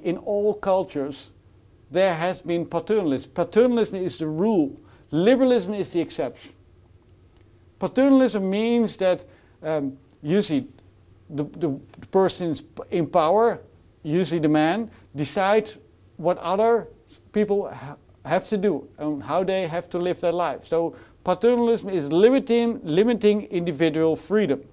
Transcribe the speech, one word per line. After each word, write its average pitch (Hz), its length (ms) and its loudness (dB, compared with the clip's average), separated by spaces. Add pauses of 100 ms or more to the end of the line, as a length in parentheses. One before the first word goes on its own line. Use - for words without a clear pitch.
in 175 140 -2
all 208 340 0
cultures, 185 760 -4 (640)
there 180 220 2
has 170 280 -4
been 170 240 -4
paternalism. 170 680 -2
Paternalism 214 640 2
is 185 220 -6
the 156 100 -4
rule. 165 520 0 (320)
Liberalism 220 640 2
is 196 180 -6
the 175 80 -2
exception. - 540 -6 (1300)
Paternalism 254 720 4
means 220 460 0
that, 180 300 0 (380)
um, 147 320 -4 (280)
usually 156 420 0 (640)
the, 147 140 -6
the 147 360 -6 (280)
person 175 500 0 (320)
in 175 160 0
power, 180 540 2 (420)
usually 165 380 -2
the 156 100 0
man, 165 400 0 (260)
decides 196 640 0 (400)
what 175 220 0
other 202 480 0 (440)
people 202 380 -2
ha-, 131 260 -16 (300)
have 170 240 0
to 214 80 -2
do 185 300 -2 (100)
and 151 240 -6
how 170 220 -2
they 190 240 -2
have 170 200 -6
to 175 120 -6
live 175 200 -4
their 175 120 0
life. 165 340 -4
So 165 300 -2 (280)
paternalism 233 680 2
is 156 220 -4
limiting, 233 680 4
limiting 208 680 2
individual 160 640 0
freedom. 160 580 0